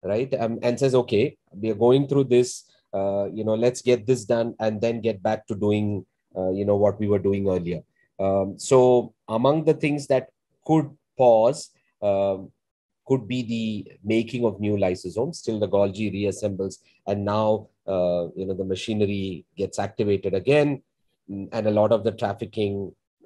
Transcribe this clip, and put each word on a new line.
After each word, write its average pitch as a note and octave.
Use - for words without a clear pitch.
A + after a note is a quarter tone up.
right? A2
Um, A2+
and A#2+
says, C3+
"Okay, B2+
we G#2
are G#2
going B2+
through C#3
this, B2
uh, G2
you G#2+
know, A2
let's A#2+
get A#2+
this A#2+
done A#2
and A2
then A#2
get G2+
back A2
to A2
doing, G#2
uh, F#2
you G2
know, G2+
what G2+
we G#2+
were G2+
doing G2
earlier." F2
Um, G2
so B2+
among C3+
the D3+
things D3
that C3
could D#3
pause, A#2+
um, G2
could C3
be B2+
the A2
making A2+
of G2+
new G#2
lysosomes F#2+
till A2
the G2+
Golgi G2
reassembles. G2
And G2+
now, G#2+
uh, F2+
you F#2+
know, F#2+
the F#2
machinery G2
gets G2
activated G2+
again, C#3+
mm, G2
and A2
a G#2+
lot G#2
of G#2+
the A2
trafficking, G2+